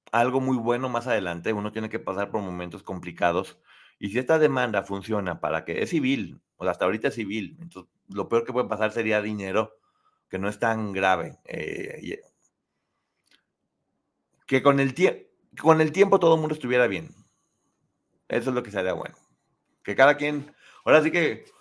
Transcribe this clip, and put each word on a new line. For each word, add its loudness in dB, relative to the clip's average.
algo 2
muy 0
bueno -2
más -4
adelante, -2
uno -4
tiene -6
que -6
pasar -4
por -4
momentos -10
complicados. -2
Y -8
si -4
esta 2
demanda 2
funciona -4
para -2
que, -4
es -2
civil, -2
o -8
sea, 2
hasta -2
ahorita 0
es -2
civil, -8
entonces -18
lo -6
peor 2
que -8
puede 0
pasar -2
sería 0
dinero, -2
que -6
no -2
es -6
tan 0
grave. 0
Eh, -8
y, -8
que 4
con 4
el 0
tie-, 0
con 6
el 2
tiempo 4
todo 6
el 0
mundo -2
estuviera 2
bien. -4
Eso -2
es -2
lo -2
que -14
sería -2
bueno. -8
Que -6
cada 8
quien, -6
ahora 8
sí 0
que, 0